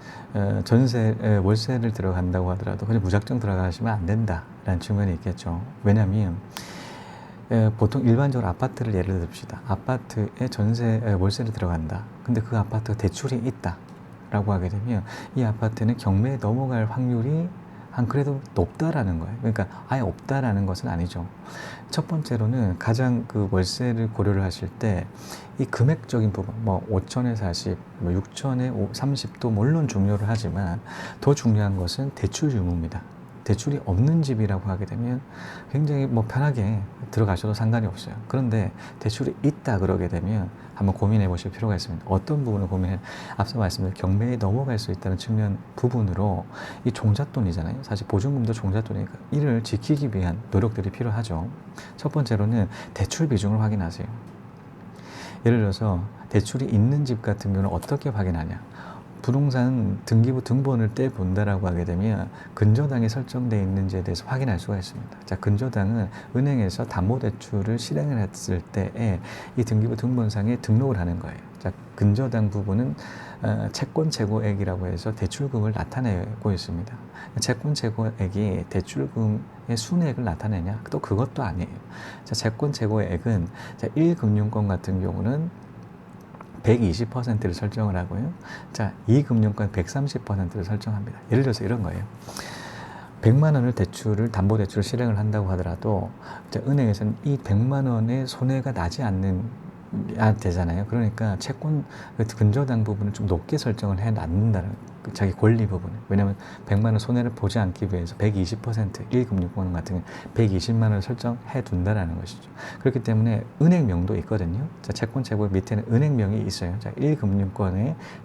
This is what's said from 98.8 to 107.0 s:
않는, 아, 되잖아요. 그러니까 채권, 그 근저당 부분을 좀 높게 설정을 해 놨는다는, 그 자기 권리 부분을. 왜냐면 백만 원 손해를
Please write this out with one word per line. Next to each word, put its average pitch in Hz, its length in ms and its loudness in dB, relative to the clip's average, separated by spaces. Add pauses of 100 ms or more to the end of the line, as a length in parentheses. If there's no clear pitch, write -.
않는, 95 680 -2 (500)
아, 110 140 6
되잖아요. 90 520 0
그러니까 110 540 0
채권, 151 440 -2 (320)
그 113 80 2
근저당 113 600 2
부분을 101 280 -2
좀 107 140 -4
높게 95 320 0
설정을 104 420 0
해 113 120 0
놨는다는, 95 580 2 (320)
그 - 120 -10
자기 98 180 2
권리 110 340 4
부분을. 92 300 -2 (140)
왜냐면 98 260 2 (320)
백만 107 260 4
원 107 60 4
손해를 120 320 0